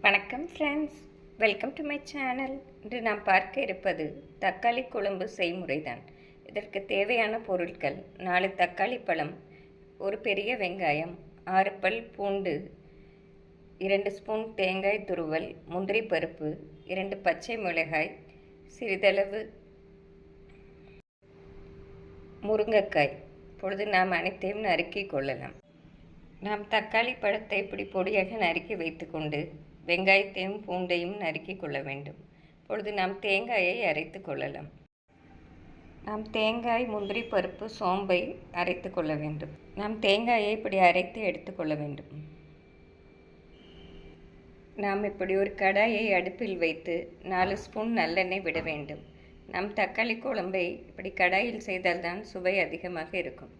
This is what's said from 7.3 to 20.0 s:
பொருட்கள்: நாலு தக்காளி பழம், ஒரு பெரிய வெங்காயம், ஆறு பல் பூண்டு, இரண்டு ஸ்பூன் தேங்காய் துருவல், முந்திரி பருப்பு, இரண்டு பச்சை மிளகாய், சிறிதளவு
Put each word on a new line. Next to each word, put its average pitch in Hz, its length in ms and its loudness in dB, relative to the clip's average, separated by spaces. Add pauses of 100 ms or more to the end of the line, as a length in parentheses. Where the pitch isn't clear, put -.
பொருட்கள்: 170 500 -2 (300)
நாலு 180 200 4 (140)
தக்காளி 196 360 2 (120)
பழம், 170 240 0 (720)
ஒரு 202 120 -2 (100)
பெரிய 202 340 0
வெங்காயம், 170 520 0 (440)
ஆறு 196 160 4 (100)
பல் 220 180 2 (140)
பூண்டு, 196 400 0 (1200)
இரண்டு 196 400 2
ஸ்பூன் 220 380 -4
தேங்காய் 196 560 2
துருவல், 165 360 0 (280)
முந்திரி 202 280 2 (100)
பருப்பு, 156 360 -2 (440)
இரண்டு 196 240 -4 (100)
பச்சை 226 300 -2 (100)
மிளகாய், 160 440 0 (680)
சிறிதளவு 196 640 4 (3000)